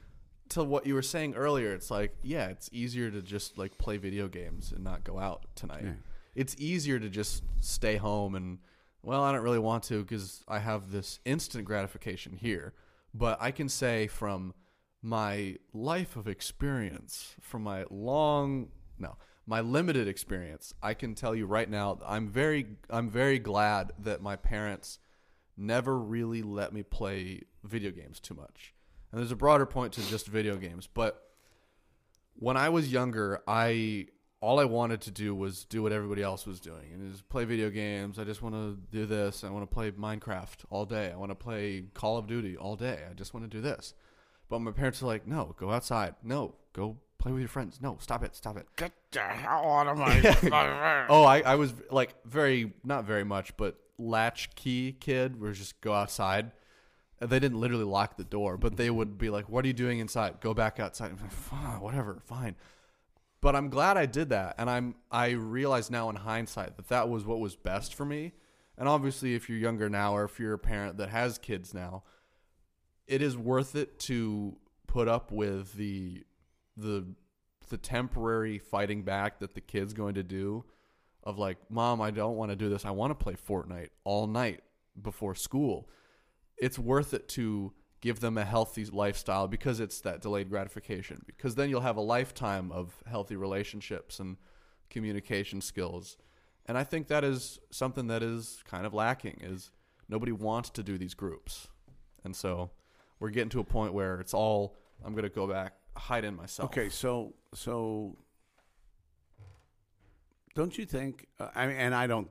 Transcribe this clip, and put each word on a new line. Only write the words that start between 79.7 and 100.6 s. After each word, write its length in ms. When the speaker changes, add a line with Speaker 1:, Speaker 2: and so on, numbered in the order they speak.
Speaker 1:
going 200
to 80
do 420
of 160
like, 200
"Mom, 300
I 100
don't 260
wanna 200
do 140
this. 160
I 60
wanna 220
play 200
Fortnite 560
all 220
night 360
before 320
school." 560
It's 200
worth 360
it 160
to 420
give 180
them 160
a 80
healthy 400
lifestyle 640
because 320
it's 220
that 180
delayed 300
gratification, 760
because 280
then 160
you'll 100
have 160
a 60
lifetime 680
of 360
healthy 280
relationships 840
and 160
communication 720
skills. 560
And 100
I 80
think 240
that 160
is 340
something 380
that 140
is 440
kind 180
of 80
lacking, 500
is 280
nobody 240
wants 380